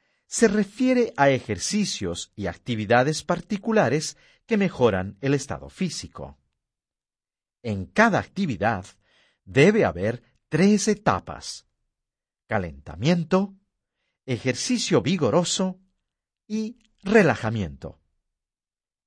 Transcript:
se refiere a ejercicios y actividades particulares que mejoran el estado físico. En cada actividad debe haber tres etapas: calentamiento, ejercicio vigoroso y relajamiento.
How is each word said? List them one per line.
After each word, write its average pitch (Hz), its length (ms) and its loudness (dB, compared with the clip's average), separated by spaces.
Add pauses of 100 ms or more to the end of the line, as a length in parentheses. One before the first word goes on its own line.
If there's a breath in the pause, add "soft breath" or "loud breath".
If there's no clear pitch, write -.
(260)
se - 220 2
refiere 233 680 0
a 139 140 4
ejercicios 110 1040 -4
y 101 100 -6
actividades 117 760 0
particulares 180 960 -2 (280 soft breath)
que 226 100 -2
mejoran 110 640 0
el 139 140 0
estado - 360 -8
físico. - 680 -10 (1200)
En 98 240 -6
cada 208 320 2
actividad 110 680 -2 (600)
debe 160 400 4
haber 101 380 -2 (260)
tres 202 400 4
etapas: - 760 -4 (800)
calentamiento, 113 1080 -2 (720)
ejercicio 131 760 0
vigoroso 170 800 0 (680)
y 220 320 -6 (240)
relajamiento. 113 960 0 (1080)